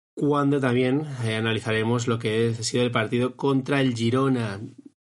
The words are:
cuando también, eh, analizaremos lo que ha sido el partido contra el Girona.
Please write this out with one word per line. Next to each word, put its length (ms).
cuando 440
también, 440
eh, 100
analizaremos 720
lo 120
que 380
ha 60
sido 200
el 80
partido 440
contra 460
el 140
Girona. 680